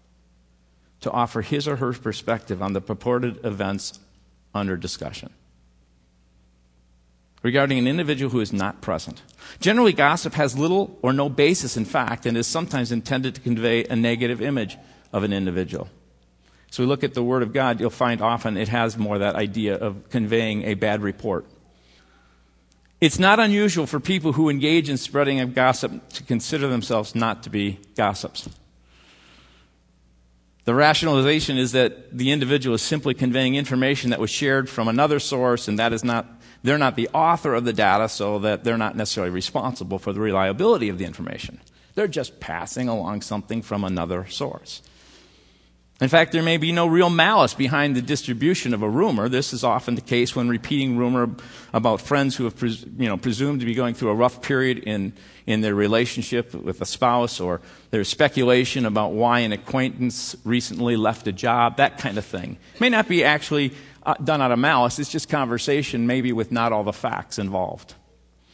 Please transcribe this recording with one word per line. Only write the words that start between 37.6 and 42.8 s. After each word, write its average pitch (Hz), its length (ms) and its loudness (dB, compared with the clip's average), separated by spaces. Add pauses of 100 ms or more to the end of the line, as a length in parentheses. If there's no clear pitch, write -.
the 120 80 0
data, 104 360 4
so 104 320 -4
that 104 240 0
they're 117 120 0
not 110 200 -2
necessarily 104 340 -4
responsible 95 720 -4
for 101 120 -6
the 98 80 -6
reliability 107 680 2
of 90 100 -4
the 95 60 -6
information. - 560 -10 (340)
They're 202 140 0
just 117 320 -8
passing 90 480 -6